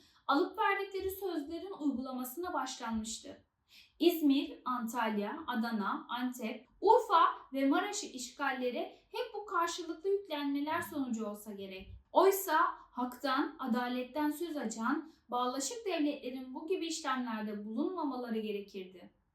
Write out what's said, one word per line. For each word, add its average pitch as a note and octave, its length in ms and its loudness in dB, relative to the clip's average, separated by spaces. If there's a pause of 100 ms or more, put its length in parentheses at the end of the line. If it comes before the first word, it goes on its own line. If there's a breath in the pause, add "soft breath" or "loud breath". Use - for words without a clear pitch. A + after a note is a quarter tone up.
(260 loud breath)
alıp D4+ 320 2
verdikleri G4 520 0
sözlerin E4+ 640 -6
uygulamasına C4 800 -2
başlanmıştı. A3+ 920 -4 (540 loud breath)
İzmir, D#4 640 4
Antalya, A#3 800 -2
Adana, A3+ 640 -2
Antep, B3 580 -4 (140)
Urfa F#4 440 8 (280)
ve C4+ 140 2
Maraş'ı F#4 400 2
işgalleri C4 920 -4 (100)
hep A4+ 260 -6
bu G#4 120 -6
karşılıklı E4+ 640 0
yüklenmeler D4+ 720 0
sonucu A#3+ 440 -2
olsa G#3 260 -8
gerek. F#3+ 360 -10 (240)
Oysa E4+ 460 6 (320)
haktan, C4 680 -2
adaletten B3 720 0
söz D#4 260 -6
açan, A#3+ 560 -2 (160 loud breath)
bağlaşık C4+ 580 -2
devletlerin C4+ 680 -2
bu D#4 140 -8
gibi E4 180 0
işlemlerde A3+ 800 -4
bulunmamaları B3+ 720 -2
gerekirdi. G3+ 720 -8 (240)